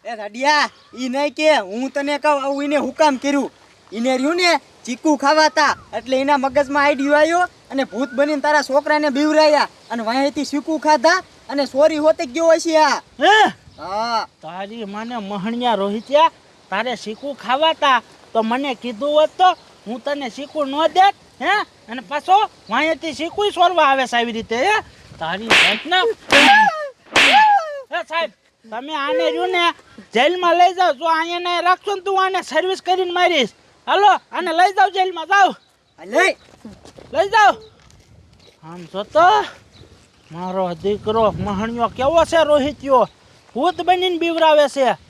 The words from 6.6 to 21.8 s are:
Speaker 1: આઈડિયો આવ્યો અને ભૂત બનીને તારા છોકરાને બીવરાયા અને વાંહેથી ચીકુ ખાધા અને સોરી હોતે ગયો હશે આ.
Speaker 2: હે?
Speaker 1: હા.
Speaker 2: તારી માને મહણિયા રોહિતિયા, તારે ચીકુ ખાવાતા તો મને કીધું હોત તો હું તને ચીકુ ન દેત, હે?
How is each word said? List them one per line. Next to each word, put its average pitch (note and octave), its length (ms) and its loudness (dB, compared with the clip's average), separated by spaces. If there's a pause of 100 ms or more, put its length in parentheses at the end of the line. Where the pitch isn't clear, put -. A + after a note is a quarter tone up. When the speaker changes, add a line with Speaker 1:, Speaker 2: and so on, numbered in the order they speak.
Speaker 1:
આઈડિયો C#4+ 320 0
આવ્યો E4 280 2 (280)
અને C4+ 140 -4
ભૂત A#3 240 -8
બનીને C#4+ 320 -2
તારા D4 220 2
છોકરાને D4+ 460 0
બીવરાયા D4 580 2 (220)
અને A#3 140 -8
વાંહેથી C4+ 420 -2
ચીકુ D4 340 -6
ખાધા D4+ 400 2 (300)
અને C#4 160 -4
સોરી D4+ 320 0
હોતે D#4 280 0
ગયો D#4+ 260 0
હશે D#4+ 260 0
આ. C#4+ 240 2 (180)
Speaker 2:
હે? F#4 160 4 (420)
Speaker 1:
હા. A#3 500 -4 (140)
Speaker 2:
તારી G3 440 -12
માને A3 320 -10
મહણિયા A3 580 -4
રોહિતિયા, A3 560 0 (380)
તારે A3 280 -4
ચીકુ A#3+ 380 -12
ખાવાતા C4+ 680 2 (320)
તો A3 100 2
મને B3+ 320 -2
કીધું B3 380 -6
હોત D4+ 240 4
તો F#4 120 6 (380)
હું A#3 140 -10
તને C#4+ 280 -6
ચીકુ C#4+ 360 -6
ન C4+ 100 -8 (180)
દેત, G4 220 4 (260)
હે? E4+ 120 0 (360)